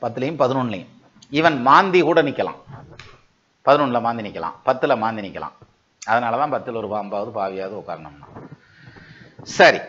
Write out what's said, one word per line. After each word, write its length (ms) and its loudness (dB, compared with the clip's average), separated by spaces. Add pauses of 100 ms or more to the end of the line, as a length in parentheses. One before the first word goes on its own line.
பத்துலயும் 460 -2
பதினொன்னுலயும். 380 -4 (440)
ஈவன் 360 2
மாந்தி 360 6
கூட 200 4
நிக்கலாம். 340 -4 (1120)
பதினொன்னுல 380 4
மாந்தி 200 -4
நிக்கலாம், 300 -8 (100)
பத்துல 380 2
மாந்தி 220 -4
நிக்கலாம். 280 -12 (520)
அதனால 300 0
தான் 160 -2
பத்துல 240 -6
ஒரு 120 -6
பாம்பாவது 500 -6
பாவியாவது 420 -6
உட்காரணும்னா. 460 -14 (1160)
சரி, 360 6 (100)